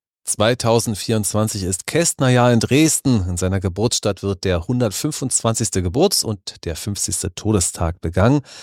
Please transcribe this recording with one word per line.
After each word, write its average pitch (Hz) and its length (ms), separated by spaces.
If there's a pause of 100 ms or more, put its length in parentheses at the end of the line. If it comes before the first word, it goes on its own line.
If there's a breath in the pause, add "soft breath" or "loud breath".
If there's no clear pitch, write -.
(260)
Zweitausendvierundzwanzig 110 1400
ist 92 240
Kästnerjahr 127 640
in 117 80
Dresden. 123 680
In 90 80
seiner 92 240
Geburtsstadt 101 640
wird 98 220
der 90 220
hundertfünfundzwanzigste 117 1160
Geburts- 131 420
und - 400
der 80 100
fünfzigste - 600
Todestag 90 680
begangen. 120 400 (220 loud breath)